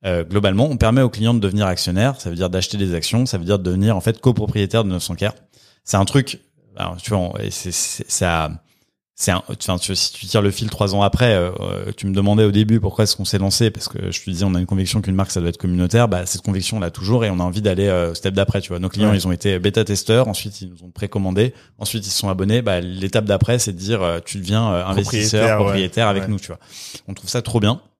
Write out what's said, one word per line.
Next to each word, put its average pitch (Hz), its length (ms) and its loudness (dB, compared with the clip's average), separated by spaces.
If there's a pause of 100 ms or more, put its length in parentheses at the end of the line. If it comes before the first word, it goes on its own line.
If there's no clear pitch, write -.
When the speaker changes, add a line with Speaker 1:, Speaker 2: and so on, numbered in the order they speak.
Speaker 1:
Euh, 87 160 0
globalement, 101 480 2
on 131 60 -4
permet 117 260 4
aux 123 80 4
clients 113 240 2
de 117 60 4
devenir 101 260 2
actionnaires, 95 540 0
ça 87 100 -6
veut 85 60 -6
dire 92 120 0
d'acheter 92 280 -2
des 98 180 0
actions, 113 320 0
ça 113 100 -4
veut 87 80 -4
dire 98 140 2
de 92 60 -4
devenir 95 320 2
en 90 40 -2
fait 113 200 0
copropriétaire 107 640 2
de 98 60 -2
neuf 90 120 -2
cents 85 140 -6
Care. 101 180 -2 (480)
C'est - 140 -2
un 98 80 6
truc, - 340 0 (380)
alors, 90 220 -6
tu 90 120 -8
vois, 104 80 2
on, 90 200 -2
et 104 120 -4
c'est, - 220 -8
c'est, - 360 -6
ça, 82 400 0 (680)
c'est - 160 0
un, 90 160 0
enfin, - 300 -4
tu, 95 180 -4
si - 160 -2
tu - 140 -14
tires 107 140 2
le 101 120 2
fil - 180 -6
trois 98 240 0
ans 101 80 4
après, 113 320 4
euh, 90 240 2
euh, - 380 -6
tu - 100 -6
me 95 80 0
demandais 101 300 4
au 101 80 4
début 107 260 4
pourquoi 101 240 0
est-ce 104 140 2
qu'on 101 80 -6
s'est 101 140 -2
lancé, 98 340 2
parce - 160 -10
que 92 240 -8
je - 100 -6
te - 80 -8
disais 90 140 -2
on 92 100 2
a 87 60 2
une 90 60 0
conviction 95 340 0
qu'une 95 160 0
marque 95 160 -2
ça 92 80 -2
doit 87 80 0
être 85 100 -4
communautaire, 90 480 2
bah, 90 200 0
cette - 160 -6
conviction 95 340 -2
on 107 40 -4
l'a 85 120 -4
toujours 113 320 0
et 104 60 0
on 92 100 0
a - 20 0
envie 90 180 -2
d'aller, 98 280 2
euh, 87 240 0
au - 20 -8
step 95 200 -4
d'après, 98 260 2
tu - 80 -10
vois. 87 100 -6
Nos 92 100 -2
clients 107 220 2
Speaker 2:
Ouais. 104 60 4
Speaker 1:
ils 90 100 0
ont 92 60 0
été 92 260 0
bêta 101 260 2
testeurs, 110 440 2
ensuite 101 320 -8
ils 92 100 -14
nous 87 140 -20
ont 90 80 -20
précommandé, 101 640 0 (260)
ensuite 101 260 -6
ils 98 40 -8
se - 80 -2
sont 101 100 -2
abonnés, 98 340 0
bah, 95 180 0
l'étape 95 440 -2
d'après 104 340 2
c'est 113 140 -2
de 85 60 -8
dire, 101 240 -2
euh, 85 220 0
tu - 140 -10
deviens, 107 340 0
euh, 87 140 0
investisseur, 107 680 0
Speaker 2:
Propriétaire, - 20 0
ouais. 101 60 4
Speaker 1:
propriétaire 98 420 0
avec 98 160 0
Speaker 2:
Ouais. 95 60 -6
Speaker 1:
nous, 104 100 -2
tu - 80 -12
vois. 85 140 -14 (480)
On 95 60 -10
trouve - 140 -16
ça 120 140 -4
trop 113 160 0
bien. 104 220 2 (200)